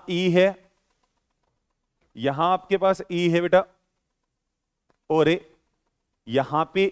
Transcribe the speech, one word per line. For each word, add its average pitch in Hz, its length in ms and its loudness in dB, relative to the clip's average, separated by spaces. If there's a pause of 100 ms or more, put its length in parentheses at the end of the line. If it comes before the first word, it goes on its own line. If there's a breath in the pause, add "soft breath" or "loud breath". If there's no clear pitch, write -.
(120)
ई 180 180 -2
है, 180 180 4 (1700)
यहाँ 139 380 -2
आपके 190 240 -2
पास 190 240 0 (100)
ई 175 180 0
है 170 120 0
बेटा, 180 220 2 (1500)
और 156 200 2 (960)
यहाँ 135 360 -2 (100)
पे 190 180 0